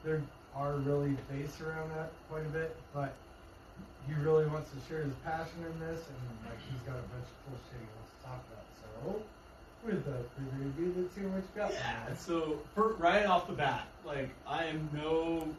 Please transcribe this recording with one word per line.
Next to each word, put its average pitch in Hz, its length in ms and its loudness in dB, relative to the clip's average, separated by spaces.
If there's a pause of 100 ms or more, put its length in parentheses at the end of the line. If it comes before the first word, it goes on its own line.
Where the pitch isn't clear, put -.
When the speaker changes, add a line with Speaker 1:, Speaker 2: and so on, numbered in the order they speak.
Speaker 1:
there 156 180 4 (340)
are 143 220 2
really 143 380 6 (160)
based 143 300 -4
around 160 340 -2
that 160 160 -2 (200)
quite 156 140 -2
a 151 40 -2
bit, 160 260 0 (200)
but 139 180 0 (920)
he 147 80 -2
really 156 320 8
wants 151 240 -2
to 139 60 -8 (120)
share 156 140 -2
his 135 100 0 (100)
passion 165 480 -2
in 165 80 -6
this, 165 280 -4
and, 135 100 -10 (320)
like, 117 80 -8 (120)
he's 127 120 -4
got 123 160 -4
a 127 40 -4 (120)
bunch 127 100 -4
of - 120 -12 (120)
cool 127 100 -8 (120)
shit 127 100 -10
he 110 160 -10
wants 110 240 -14
to - 80 -16
talk 127 140 -6 (100)
about, 104 140 -14 (160)
so - 80 -14 (960)
without 139 500 0
further 135 320 -4
ado, 165 300 0
let's 180 180 0
hear 196 140 -2
what 190 140 0
you - 120 -8
got. 208 160 2
Speaker 2:
Yeah, - 440 -2
so 156 440 2 (160)
for, 214 200 8
right 185 300 8
off 180 220 6
the 160 60 -2
bat, 131 340 2 (180)
like, 135 240 -2 (160)
I 156 200 0
am 156 280 0
no 160 540 4 (120)